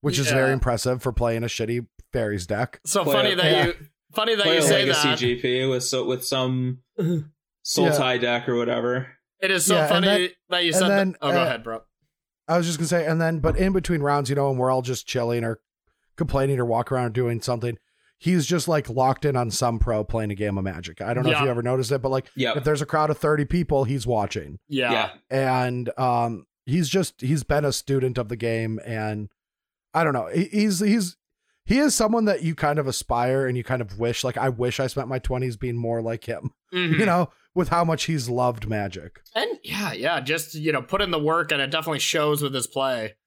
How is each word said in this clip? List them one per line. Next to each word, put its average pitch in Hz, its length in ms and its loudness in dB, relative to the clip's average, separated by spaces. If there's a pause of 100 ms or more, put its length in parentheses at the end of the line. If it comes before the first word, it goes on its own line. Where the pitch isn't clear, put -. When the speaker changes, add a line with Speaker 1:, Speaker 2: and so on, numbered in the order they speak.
Speaker 1:
which 147 180 0
is 139 100 0
Speaker 2:
Yeah. 147 80 2
Speaker 1:
very 131 180 4
impressive 127 480 0
for 127 100 -2
playing 117 300 0
a 120 60 -2
shitty 117 380 -4 (280)
Fairies 104 320 -2
deck. 107 400 -4
Speaker 2:
So 190 180 0
Speaker 3:
Play 147 100 2
Speaker 2:
funny 208 180 4
Speaker 3:
a, 185 40 0
Speaker 2:
that 175 160 4
Speaker 1:
Yeah. - 140 4
Speaker 2:
you, 170 80 -2 (400)
funny 220 220 2
that 202 80 2
Speaker 3:
play - 100 4
Speaker 2:
you - 60 4
Speaker 3:
a - 20 4
Speaker 2:
say 139 240 6
Speaker 3:
Legacy 147 220 2
Speaker 2:
that. 151 100 0
Speaker 3:
G 123 180 2
P 127 300 0
with 127 180 0
so, 127 220 -2
with 127 180 -2
some 127 540 -2 (120)
Speaker 2:
<laughs> - 80 -14 (640)
Speaker 3:
Sultai 143 500 2
Speaker 1:
Yeah. 123 40 0
Speaker 3:
deck 120 300 0
or 120 80 2
whatever. 120 520 0 (320)
Speaker 2:
It 190 100 0
is 185 160 2
so 190 80 4
Speaker 1:
Yeah, 165 80 4
and 151 80 2
Speaker 2:
funny 180 160 4
Speaker 1:
then, 190 240 2 (200)
Speaker 2:
that 180 140 0
you 170 40 2
Speaker 1:
and 160 80 2
Speaker 2:
said 190 120 4
Speaker 1:
then, 196 240 2
Speaker 2:
that. - 80 -10
Oh, 147 120 0
go 175 80 2
Speaker 1:
uh, 127 40 2
Speaker 2:
ahead, 117 200 -4
bro. 113 180 -8 (680)
Speaker 1:
I 165 80 2
was 175 100 2
just 165 120 -4
gonna 160 100 -2
say, 170 180 2
and 160 140 2
then, 165 200 0
but 156 160 2
in 190 160 2
between 175 300 0
rounds, 143 280 2
you 139 60 0
know, 139 120 2
when 135 100 0
we're 127 120 2
all 131 120 2
just 123 240 -6
chilling 120 380 0
or 113 160 -4 (560)
complaining 139 420 0
or 123 60 2
walking 120 320 0
around 120 180 -2
doing 120 260 0
something, 117 380 -4 (400)
he's 165 280 2
just, 170 220 0
like, 151 200 0
locked 131 360 0
in 139 120 2
on 120 140 0
some 117 280 0
pro 107 260 2
playing 110 260 -2
a 104 40 -4
game 101 240 -2
of 95 60 -2
Magic. 85 360 -8
I 110 140 -4
don't 143 100 0
know 156 60 4
Speaker 2:
Yeah. 151 80 2
Speaker 1:
if 143 60 2
you 135 60 2
ever 120 120 -2
noticed 123 280 0
it, 135 120 0
but, 131 80 0
like, 131 160 -2 (100)
Speaker 3:
Yep. 127 220 0
Speaker 1:
if 127 60 -6
there's 151 180 2
a 143 40 -6
crowd 151 240 2
of 147 80 -2
thirty 151 260 2
people, 147 400 2
he's 120 220 -2
watching. 98 520 -2 (100)
Speaker 2:
Yeah. 127 240 0
Speaker 3:
Yeah. 110 180 0 (200)
Speaker 1:
And, 127 680 0
um, 117 480 0 (200)
he's 151 220 0
just, 185 320 -2
he's 135 220 0
been 147 220 0
a 135 80 2
student 127 460 0
of 113 100 -4
the 120 80 -6
game, 113 480 -2
and 107 440 -6 (680)
I 165 100 2
don't 151 80 2
know. 113 200 -2
He, 156 120 2
he's, 208 360 0
he's, 208 360 2 (480)
he 247 140 4
is 294 160 4
someone 226 320 2
that 180 160 2
you 165 120 0
kind 147 240 0
of 143 80 0
aspire 131 600 0
and 123 100 0
you 120 80 -4
kind 127 180 -2
of 98 160 -10
wish, 120 260 -2
like, 123 120 -2
I 123 140 0
wish 123 280 -2
I 131 100 0
spent 127 200 -6
my 131 120 -4
twenties 127 360 -4
being 120 200 -4
more 117 260 -2
like 113 220 -6
him, 117 260 -6 (120)
<laughs> - 100 -20
Speaker 2:
Mm-hmm. 180 280 0
Speaker 1:
you 214 60 4
know, 175 240 2 (240)
with 180 140 0
how 170 160 2
much 160 200 0
he's 143 260 -2
loved 120 380 0
Magic. 98 520 -6 (140)
Speaker 2:
And 427 280 -4
yeah, 190 300 -6
yeah, 135 280 -2
just, 151 340 -4
you 156 180 -2
know, 139 80 0
put 196 220 -2
in 190 80 -2
the 165 80 0
work, 156 340 0
and 143 80 0
it 135 100 -2
definitely 156 280 -2
shows 151 420 0
with 139 140 -4
his 127 120 -2
play. 127 480 -2 (120)